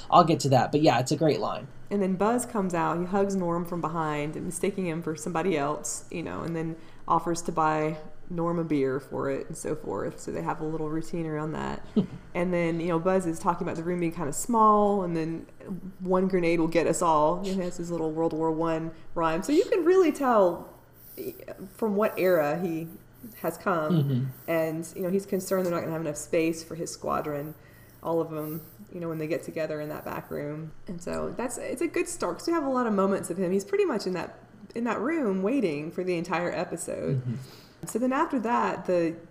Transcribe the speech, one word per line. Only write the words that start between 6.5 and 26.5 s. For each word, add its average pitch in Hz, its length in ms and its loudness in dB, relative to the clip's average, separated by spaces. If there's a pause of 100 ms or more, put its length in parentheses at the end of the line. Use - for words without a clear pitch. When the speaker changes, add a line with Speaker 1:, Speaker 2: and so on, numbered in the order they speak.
Speaker 2:
then 165 200 -4 (300)
offers 165 360 0
to 185 100 -4
buy 156 460 2 (320)
Norm 170 280 0
a 165 60 0
beer 135 340 2
for 135 320 -4
it - 180 -4
and 156 100 -8
so - 180 -4
forth. - 420 -6
So - 120 -8
they 170 100 -4
have 160 220 -4
a - 20 -4
little 156 240 -4
routine 160 380 -4
around 151 260 -4
that. 139 320 -6 (100)
Speaker 1:
<laughs> - 120 2 (280)
Speaker 2:
And 180 160 0
then, 170 300 0
you 170 80 -2
know, 165 100 2
Buzz 185 280 2
is 165 120 -2
talking 185 280 0
about 156 100 -4
the 160 60 -6
room 175 180 -2
being 165 120 0
kinda 151 200 -4
small, 208 720 6
and 170 120 -2
then 165 300 -2 (560)
one 185 280 2
grenade 170 320 4
will 160 60 4
get 165 200 4
us 170 160 2
all. 160 420 4
You 190 80 -4
know, 196 60 0
he 180 80 -2
has 175 100 -6
his 170 140 -6
little 160 200 -2
World 165 220 0
War 160 180 2
One 160 400 0 (240)
rhyme. 165 280 0
So 285 100 0
you 339 140 6
can 370 180 2
really 359 280 8
tell 208 540 4 (1080)
from 214 200 0
what 214 220 2
era 160 440 4
he 165 260 -4 (520)
has 165 160 -2
come. 170 360 0 (100)
Speaker 1:
Mm-hmm. 131 220 2 (260)
Speaker 2:
And, 160 460 0
you 190 60 -6
know, 175 80 0
he's 196 160 0
concerned 185 400 0
they're 175 80 0
not 170 60 0
gonna 160 120 -4
have 160 80 -4
enough 151 160 -4
space 165 480 0